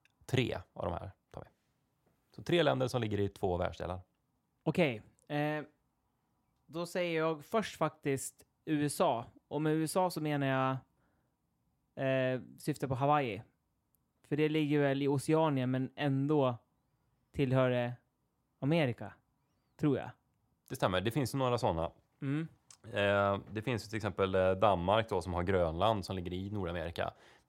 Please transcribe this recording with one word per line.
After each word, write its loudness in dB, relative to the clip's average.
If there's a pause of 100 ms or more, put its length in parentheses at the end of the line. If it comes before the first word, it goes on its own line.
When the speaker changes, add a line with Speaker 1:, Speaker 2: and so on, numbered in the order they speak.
(260)
Speaker 1:
tre 0 (160)
av -8
de -4
här, -10 (200)
tar -14
vi. -20 (880)
Så -18
tre 2
länder 2
som -2
ligger 0
i 0
två -2
världsdelar. -4 (640)
Speaker 2:
Okej. 0 (260)
Eh, -2 (1000)
då -8
säger -2
jag 0
först -4
faktiskt -4 (200)
U 0
S -2
A. 2 (220)
Och -4
med 2
U 0
S -4
A 2
så -6
menar 0
jag, 0 (1600)
eh, -6 (160)
syftar -4
på -2
Hawaii. 2 (880)
För -2
det 2
ligger 2
väl 2
i 2
Oceanien, 2
men 0
ändå 2 (760)
tillhör 4
det 0 (680)
Amerika, 0 (640)
tror 2
jag. -6 (600)
Speaker 1:
Det -8
stämmer. 2
Det 0
finns -2
ju 0
några 2
såna. 0 (300)
Speaker 2:
Mm. -4 (460)
Speaker 1:
Eh, 2 (140)
det -6
finns -4
ju -18
till -8
exempel, 0
eh, 4
Danmark 2
då, 0
som -6
har -2
Grönland 2
som -6
ligger -6
i -8
Nordamerika. -6 (360)